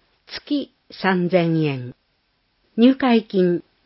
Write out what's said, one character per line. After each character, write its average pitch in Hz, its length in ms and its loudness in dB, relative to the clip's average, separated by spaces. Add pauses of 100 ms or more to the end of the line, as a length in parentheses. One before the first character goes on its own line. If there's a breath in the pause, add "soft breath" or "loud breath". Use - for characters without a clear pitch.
(260)
月 - 440 -8 (200)
三 185 380 -2
千 165 340 0
円。 131 320 -6 (800)
入 247 180 4
会 233 300 0
金 180 400 0 (220)